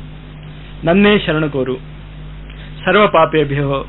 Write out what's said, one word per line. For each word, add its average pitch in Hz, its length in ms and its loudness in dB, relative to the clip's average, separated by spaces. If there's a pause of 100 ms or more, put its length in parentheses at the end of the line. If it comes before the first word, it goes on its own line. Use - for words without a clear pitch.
(840)
నన్నే 202 340 6
శరణు 156 300 0
కోరు, 127 280 -2 (1120)
సర్వ 202 200 6
పాపేభ్యో, 147 840 2